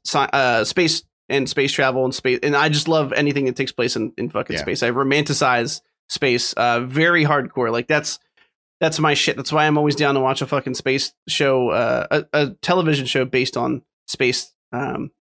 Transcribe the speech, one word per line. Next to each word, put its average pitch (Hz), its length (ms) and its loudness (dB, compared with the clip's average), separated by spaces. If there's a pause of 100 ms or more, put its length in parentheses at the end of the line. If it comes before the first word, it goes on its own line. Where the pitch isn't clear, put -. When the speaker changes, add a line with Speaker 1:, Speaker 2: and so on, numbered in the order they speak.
Speaker 1:
sci-, 143 280 0
uh, 120 320 2
space - 380 0 (260)
and 135 180 -2
space 139 240 -2
travel 131 320 0
and 131 100 -2
space. 127 300 0
And 147 140 2
I 151 100 4
just 151 220 0
love 156 240 0
anything 143 320 0
that 127 100 -2
takes 135 160 -4
place 117 240 -2
in, 110 220 -4
in 98 120 -6
fucking 95 280 -6
Speaker 2:
Yeah. 76 60 -4
Speaker 1:
space. 90 200 -2
I 120 80 2
romanticize 135 880 0 (300)
space, 123 480 0
uh, 120 240 2
very 156 420 2
hardcore. 131 480 0
Like, 120 160 -4
that's, 151 320 0 (600)
that's 156 160 0
my 156 160 2
shit. - 220 0
That's 139 160 -6
why 151 160 4
I'm 151 100 4
always 151 200 2
down 143 180 2
to 135 60 2
watch 131 200 0
a 135 60 -4
fucking 135 280 -4
space 135 380 -2 (140)
show, 131 420 2
uh, 117 420 0
a, 156 200 0
a 143 180 0 (120)
television 156 440 2
show 127 200 0
based 127 320 -2
on 123 240 -2 (260)
space. - 460 -2 (180)
Um, 127 400 -6 (120)